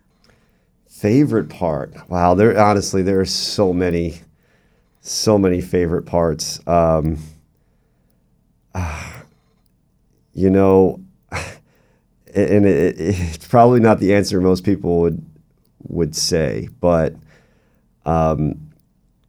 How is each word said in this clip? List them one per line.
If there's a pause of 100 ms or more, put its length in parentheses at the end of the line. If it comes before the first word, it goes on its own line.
(880)
Favorite
part? (160)
Wow,
there,
honestly,
there
are
so
many, (800)
so
many
favorite
parts.
Um, (1500)
<sighs> (1600)
you
know, (160)
<sighs>
and
it,
it,
it's
probably
not
the
answer
most
people
would, (640)
would
say, (120)
but, (920)
um, (580)